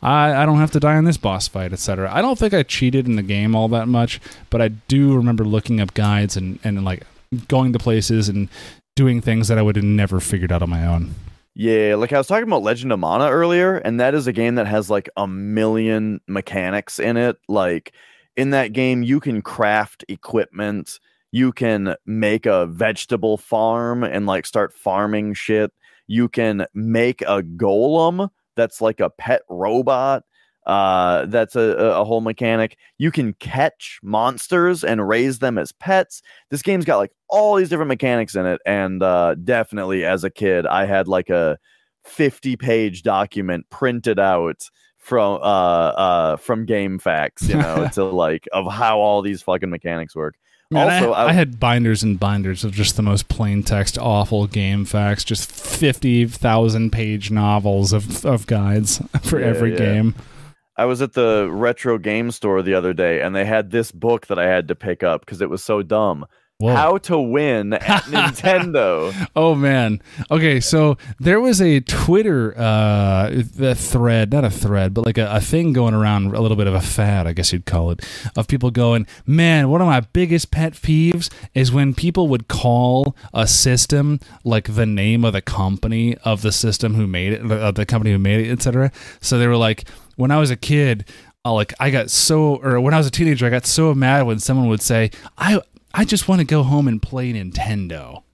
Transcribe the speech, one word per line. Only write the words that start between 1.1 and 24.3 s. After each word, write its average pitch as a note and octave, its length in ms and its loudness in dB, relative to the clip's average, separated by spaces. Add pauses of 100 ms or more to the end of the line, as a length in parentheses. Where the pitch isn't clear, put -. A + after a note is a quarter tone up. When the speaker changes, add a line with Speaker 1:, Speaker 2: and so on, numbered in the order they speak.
Speaker 1:
boss F#2+ 320 -4
fight, F#2 240 -6
et F#2 60 -8
cetera. F#2+ 340 -4
I C#3+ 80 0
don't B3 180 0
think G#3+ 140 0
I E3+ 100 4
cheated B2+ 440 0
in A2+ 100 0
the G#2 60 -2
game G#2 320 0
all A2 140 2
that A#2 200 -2
much, A#2+ 320 0 (280)
but A#2 120 2
I A2+ 80 2
do C3+ 480 2
remember A#2 260 2
looking G#2+ 380 0
up F#2+ 120 -4
guides G#2 440 0
and, F#2 260 -6
and, G2 220 -2
like, F#2 180 -6 (460)
going C3 240 2
to A#2 60 0
places A2 500 0
and G2+ 180 -2 (480)
doing B2+ 240 4
things A2+ 300 0
that A2+ 80 2
I A2 40 2
would G#2 140 2
have G2+ 80 0
never G2+ 380 2
figured F2+ 320 -2
out E2+ 100 0
on E2+ 60 -2
my E2 180 0
own. E2+ 260 0 (420)
Speaker 2:
Yeah, G#2+ 400 2
like, A#2 180 -2
I C#3+ 40 4
was C#3 100 0
talking A3 200 0
about D3+ 160 0
Legend A#2+ 300 -2
of G2+ 60 -2
Mana G2 300 0
earlier, F3 480 2
and A#2 220 -4
that C3 160 2
is C#3+ 100 -2
a B2+ 80 -2
game A#2 220 -2
that A#2 120 0
has, G#2 220 -2
like, G2+ 280 -2
a G2+ 100 -2
million A2 1000 -2
mechanics G2 720 -6
in A#2 180 -2
it. A#2+ 180 0 (140)
Like, F2+ 420 -2 (460)
in C3+ 140 0
that C3 200 0
game, B2+ 320 0
you C3 160 0
can A#2 220 -4
craft - 640 -2
equipment, G#2 920 -6 (340)
you B2+ 180 0
can G#2+ 440 -2 (100)
make G#2+ 400 -2
a F#2+ 200 2
vegetable G#2+ 720 -2
farm A#2 680 -2
and, G2+ 220 -4
like, F#2+ 200 -2